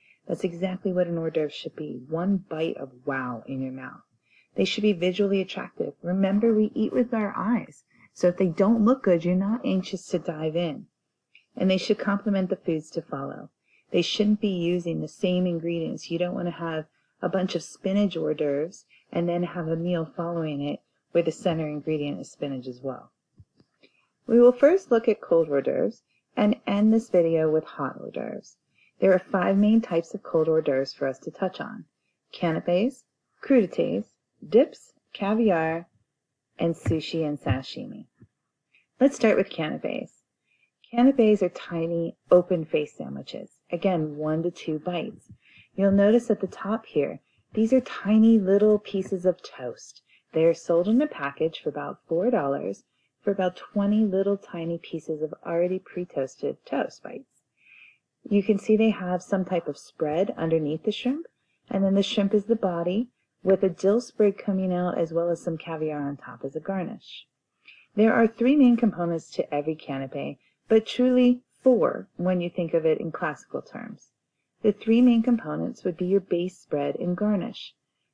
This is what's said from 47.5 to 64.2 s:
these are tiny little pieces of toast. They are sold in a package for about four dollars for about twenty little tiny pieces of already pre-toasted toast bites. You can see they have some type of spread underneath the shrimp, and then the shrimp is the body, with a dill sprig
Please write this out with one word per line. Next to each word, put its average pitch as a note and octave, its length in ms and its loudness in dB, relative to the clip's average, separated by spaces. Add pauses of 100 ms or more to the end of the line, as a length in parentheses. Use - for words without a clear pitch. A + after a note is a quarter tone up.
these A3 200 2
are C4 80 6
tiny A3 580 4
little G3+ 400 4
pieces F#3+ 460 -6
of F3 180 2
toast. - 580 -14 (300)
They D#3+ 140 2
are E3 80 6
sold E3+ 340 0
in A#3 140 4
a D4+ 60 0
package D#3+ 520 -6
for - 80 -10
about C#3+ 400 -6
four F3+ 240 0
dollars D#3+ 540 -2 (360)
for G#3 100 -2
about F#3 260 -2
twenty G#3 480 0
little G3 320 0
tiny E3+ 400 -8
pieces D#3 440 -8
of D#3 120 -4 (120)
already F3 320 0
pre-toasted - 880 -8
toast - 380 -6
bites. - 400 -18 (840)
You G3+ 120 4
can G3+ 160 2
see A3 200 2
they A3 140 4
have F3+ 300 -4
some F#3+ 220 -2
type F3 240 -4
of C#3+ 100 -8
spread D#3+ 600 -4
underneath D#3+ 460 -2
the G#3 100 -2
shrimp, C#4+ 320 -4 (440)
and G3 140 0
then G3 120 2
the G3+ 60 4
shrimp G3 320 0
is G3+ 120 0
the A3+ 100 0
body, F#3 540 -2 (340)
with F#3+ 180 4
a F#3+ 80 2
dill G3 300 0
sprig G#3 380 0